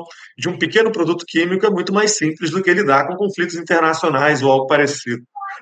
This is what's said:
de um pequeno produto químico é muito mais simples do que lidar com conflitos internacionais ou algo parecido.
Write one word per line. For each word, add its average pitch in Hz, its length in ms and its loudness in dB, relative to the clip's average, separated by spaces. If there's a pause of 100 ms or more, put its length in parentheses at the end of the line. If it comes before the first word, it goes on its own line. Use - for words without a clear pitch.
(380)
de 127 100 -6
um 180 100 -6
pequeno 214 340 2
produto 170 360 -2
químico 180 380 0
é 208 60 4
muito 180 200 -2
mais 208 240 2
simples 156 360 -2
do 185 100 -2
que 180 100 2
lidar 147 360 2
com 180 80 -6
conflitos 190 400 -4
internacionais 160 880 0
ou 139 80 4
algo 135 160 2
parecido. 139 560 0 (380)